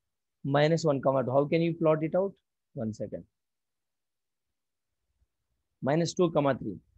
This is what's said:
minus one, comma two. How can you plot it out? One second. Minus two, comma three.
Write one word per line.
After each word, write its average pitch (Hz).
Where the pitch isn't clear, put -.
minus 147
one, 139
comma 135
two. 120
How 143
can 165
you 165
plot 156
it 160
out? 185
One 110
second. 98
Minus 156
two, 175
comma 143
three. 107